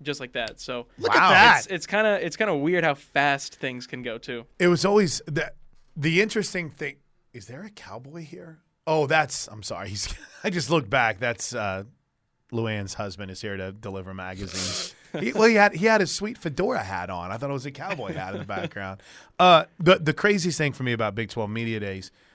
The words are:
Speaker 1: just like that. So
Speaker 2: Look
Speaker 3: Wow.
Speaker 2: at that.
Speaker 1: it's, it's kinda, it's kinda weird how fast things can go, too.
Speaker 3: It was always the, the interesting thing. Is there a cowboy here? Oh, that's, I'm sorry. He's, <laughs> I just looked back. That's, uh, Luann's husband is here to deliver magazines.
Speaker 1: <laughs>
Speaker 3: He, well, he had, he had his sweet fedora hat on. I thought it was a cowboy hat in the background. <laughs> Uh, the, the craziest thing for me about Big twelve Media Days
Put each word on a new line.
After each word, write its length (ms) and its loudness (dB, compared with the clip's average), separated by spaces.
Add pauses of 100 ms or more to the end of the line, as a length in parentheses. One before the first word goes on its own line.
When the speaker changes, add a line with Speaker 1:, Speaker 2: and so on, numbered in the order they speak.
Speaker 1:
just 200 -8
like 120 -12
that. 280 -6
So 260 -8 (100)
Speaker 2:
Look 160 0
Speaker 3:
Wow. 140 8
Speaker 2:
at 60 8
that. 260 10
Speaker 1:
it's, 80 -4
it's 200 -6
kinda, 380 2
it's 120 -8
kinda 180 0
weird 300 0
how 80 2
fast 640 -2
things 320 -8
can 160 -12
go, 140 -8
too. 280 -10 (140)
Speaker 3:
It 80 4
was 180 4
always 420 4
the, 240 -4 (460)
the 240 2
interesting 480 -2
thing. 280 -10 (360)
Is 140 -16
there 160 -16
a 60 -16
cowboy 540 -16
here? 360 -18 (280)
Oh, 200 2
that's, 400 0
I'm 160 -16
sorry. 260 -8
He's, 240 -6 (160)
<laughs> 140 -20
I 80 -2
just 180 -4
looked 200 0
back. 300 2
That's, 360 -4
uh, 280 -4 (680)
Luann's 420 -4
husband 380 -10
is 100 -14
here 160 -8
to 140 -8
deliver 420 -12
magazines. 880 -8
Speaker 1:
<laughs> 60 -20 (100)
Speaker 3:
He, 160 -2
well, 160 4
he 80 6
had, 180 6
he 120 -2
had 160 6
his 100 0
sweet 260 -6
fedora 460 -2
hat 260 -6
on. 220 -8
I 60 -6
thought 120 -6
it 40 -4
was 120 -8
a 60 -10
cowboy 420 -8
hat 200 -8
in 80 -8
the 40 -12
background. 560 -8 (180)
<laughs> 200 -18
Uh, 240 10 (160)
the, 160 8
the 180 -2
craziest 440 2
thing 160 0
for 100 -8
me 80 0
about 240 -2
Big 140 -4
twelve 200 -6
Media 300 -4
Days 320 -8 (240)